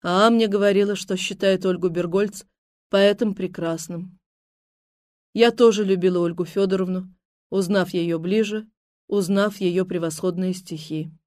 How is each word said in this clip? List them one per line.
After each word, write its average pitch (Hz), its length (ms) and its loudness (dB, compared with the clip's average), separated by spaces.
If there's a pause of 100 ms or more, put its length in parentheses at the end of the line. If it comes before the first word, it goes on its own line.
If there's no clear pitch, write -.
А 196 260 4
мне 226 180 4
говорила, 202 500 2
что 196 180 -6
считает 190 500 -2
Ольгу 180 220 0
Бергольц 175 560 -2 (460)
поэтом 202 440 2
прекрасным. 175 840 -8 (1120)
Я 233 180 6
тоже 226 340 4
любила 180 340 2
Ольгу 170 240 -2
Федоровну, 185 720 -4 (340)
узнав 185 440 0
ее 170 260 -2
ближе, 214 480 -2 (400)
узнав 202 540 0
ее 180 240 0
превосходные 180 680 -4
стихи. 156 580 -10 (160)